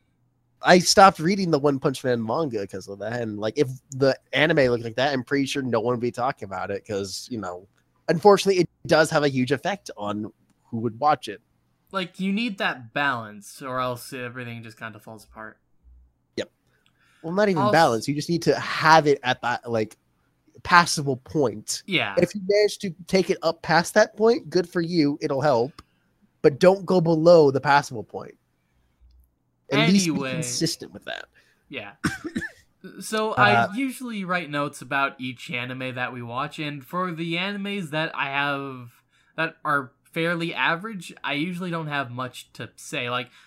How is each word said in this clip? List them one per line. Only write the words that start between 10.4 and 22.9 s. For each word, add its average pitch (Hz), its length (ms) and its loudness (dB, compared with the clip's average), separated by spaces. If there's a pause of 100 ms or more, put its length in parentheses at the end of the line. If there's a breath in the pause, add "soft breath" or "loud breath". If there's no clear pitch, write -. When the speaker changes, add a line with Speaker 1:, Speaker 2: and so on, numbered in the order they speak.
Speaker 1:
who 117 140 -10
would 113 200 -6
watch 147 300 0
it. 98 120 -14 (500)
Speaker 2:
Like, 180 280 -8
you 190 120 -2
need 208 280 -4
that 135 340 -6
balance, 113 680 -4
or 131 180 -6
else 127 340 -6
everything 120 500 -12
just 113 140 -18
kinda 110 220 -14
falls 110 260 -20
apart. 110 320 -18 (800)
Speaker 1:
Yep. 104 120 -8 (720)
Well, 165 120 -8
not 202 160 2
even 160 140 0
Speaker 2:
Also 156 100 2
Speaker 1:
balance. 135 340 4
You 143 80 -2
just 151 140 -8
need 165 140 0
to 147 140 2
have 156 500 4
it 139 160 4
at 127 180 -2
that, 120 280 -4
like, 110 280 -2 (640)
passable 156 540 2
point. 117 680 -4
Speaker 2:
Yeah. 120 300 -2
Speaker 1:
If 175 180 0
you 202 120 -8
manage 202 320 2
to 196 120 -6 (160)